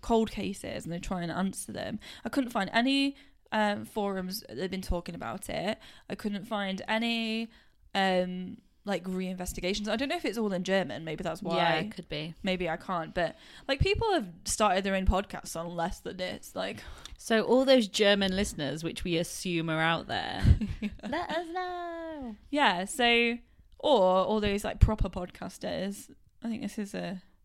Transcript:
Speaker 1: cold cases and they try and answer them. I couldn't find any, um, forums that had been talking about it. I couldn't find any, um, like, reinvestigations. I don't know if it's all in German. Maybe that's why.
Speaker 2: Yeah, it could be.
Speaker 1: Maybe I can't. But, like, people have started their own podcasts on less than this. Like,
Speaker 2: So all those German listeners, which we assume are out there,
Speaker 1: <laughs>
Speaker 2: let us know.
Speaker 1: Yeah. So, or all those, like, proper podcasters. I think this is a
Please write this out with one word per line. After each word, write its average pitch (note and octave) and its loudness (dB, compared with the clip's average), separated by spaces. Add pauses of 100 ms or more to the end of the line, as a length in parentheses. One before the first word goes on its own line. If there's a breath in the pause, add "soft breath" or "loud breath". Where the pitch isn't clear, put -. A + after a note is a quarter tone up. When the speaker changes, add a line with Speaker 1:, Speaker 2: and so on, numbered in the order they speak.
Speaker 1:
cold A3+ 2
cases - -6
and D#3+ -8
they F3 -6
try F3+ -4
and E3+ -4
answer - -4
them. - -6 (260 loud breath)
I A#3+ -4
couldn't A#3+ -2
find F#3+ -2
any, C#4 2 (360 loud breath)
um, G#3+ 2
forums G3 -4
that A#2 -10
had F3+ -2
been F#3+ -6
talking F3 -4
about A#2 -8
it. F#3 -2 (300 loud breath)
I - -6
couldn't G3+ -6
find G3 -4
any, A3+ 0 (460 soft breath)
um, F#3 0 (280)
like, F3+ -2
reinvestigations. F#3 -4
I A3+ 2
don't C4+ 0
know E4+ -2
if E4+ -6
it's A3+ -2
all G#3+ 0
in F3 -2
German. E3 2
Maybe D#3 -6
that's E3 -4
why. E3+ 0
Speaker 2:
Yeah, E3 6
it G3+ -2
could - -12
be. D#3 -6
Speaker 1:
Maybe F#3 0
I E3 -2
can't. E3+ -6
But, E3+ 0 (320 loud breath)
like, C#4 0
people G#4 4
have A#3+ 2 (200)
started G3 2
their G3 0
own F#3+ 0
podcasts F#3 0
on E3+ -6
less F3 -2
than G3 -10
this. - -8
Like, F#3+ -6 (400 loud breath)
Speaker 2:
So A3 2
all B3+ 6
those C4 8
German G3+ 4
listeners, D#3+ -2
which - -4
we E3+ 2
assume E3+ -2
are D#3+ 0
out E3 2
there, A2 -4 (380)
Speaker 1:
<laughs> - -8
Speaker 2:
let E4 -4
us E4 -4
know. E4 -8 (120)
Speaker 1:
Yeah. G3+ 2
So, A#3 4 (420)
or C4+ 6
all F#3 4
those, G3+ 0
like, - 0
proper G3+ 6
podcasters. F#3 -8 (340)
I A#3 -6
think A3+ -6
this G#3 -6
is G3+ -8
a F3+ -6 (240)